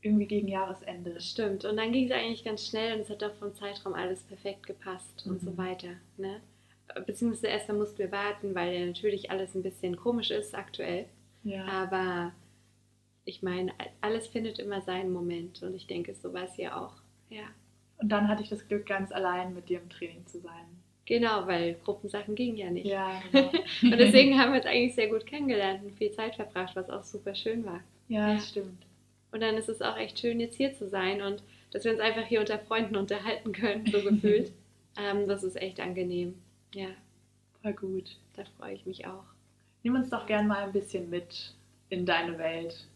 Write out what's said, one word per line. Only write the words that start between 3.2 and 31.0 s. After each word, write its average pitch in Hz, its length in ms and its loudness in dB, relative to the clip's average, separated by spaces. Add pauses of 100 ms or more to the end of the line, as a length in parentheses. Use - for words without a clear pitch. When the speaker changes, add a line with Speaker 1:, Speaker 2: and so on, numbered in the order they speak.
Speaker 2:
auch 208 120 -4
vom 202 200 -10
Zeitraum 202 400 -8
alles 185 300 -4
perfekt 196 420 -12
gepasst - 600 -12
und 185 140 -4
so 175 120 -6
Speaker 1:
Mhm. 175 60 -8
Speaker 2:
weiter, 180 320 -6 (260)
ne? 196 240 -8 (680)
Beziehungsweise 226 400 -2
erstmal 208 320 -2
mussten 208 200 -4
wir 190 140 -2
warten, 202 420 -4
weil 175 240 0
ja 175 80 -2
natürlich 196 440 -4
alles 190 240 -4
ein 190 80 -2
bisschen 185 340 -4
komisch 240 340 0
ist 214 240 -4
aktuell. - 520 -6 (380)
Speaker 1:
Ja. 196 220 -6
Speaker 2:
Aber 185 680 -2 (920)
ich - 180 -10
meine, 185 300 -2
a-, - 140 -8 (160)
alles 226 240 0
findet 226 320 -4
immer 196 240 -4
seinen 185 300 -2
Moment 175 500 -4
und 185 120 -8
ich 180 120 -14
denke, 175 280 -6
so 180 200 -10
war's 185 220 -8
hier - 200 -6
auch. - 180 -10 (360)
Ja. 214 140 -14 (540)
Speaker 1:
Und 208 120 2
dann 208 180 6
hatte 208 140 2
ich - 80 -6
das 208 180 -6
Glück, 208 180 0
ganz 196 260 -2
allein 180 420 0
mit 175 140 -14
dir 180 120 -2
im 175 80 -18
Training 170 380 -12
zu 175 140 -14
sein. 170 260 -18 (400)
Speaker 2:
Genau, 220 400 2
weil 170 280 2 (100)
Gruppensachen 208 500 -4
gingen 233 220 -2
ja 190 140 -6
nicht. 180 160 -2
Speaker 1:
Ja, 190 440 -2
genau. 269 180 10
Speaker 2:
<laughs> - 340 0
Und 233 160 10
deswegen 262 400 12
haben 269 140 8
wir 262 60 6
uns - 80 0
eigentlich 240 280 4
sehr 220 140 2
gut 220 180 0
kennengelernt 208 580 0
und 202 100 -12
viel 208 180 0
Zeit 226 240 -4
verbracht, 185 400 -6
was 185 140 -6
auch 202 140 -8
super 196 300 -8
schön 226 300 -2
war. 175 160 -8 (280)
Speaker 1:
Ja, 208 200 2
Speaker 2:
Ja. 208 60 6
Speaker 1:
das - 160 -2
stimmt. 95 340 -8 (480)
Speaker 2:
Und 220 80 -6
dann 220 160 2
ist 220 120 -2
es 220 140 -4
auch 220 140 0
echt 220 220 -6
schön, 233 220 0
jetzt 233 160 -4
hier 269 180 2
zu 202 140 -8
sein 196 340 0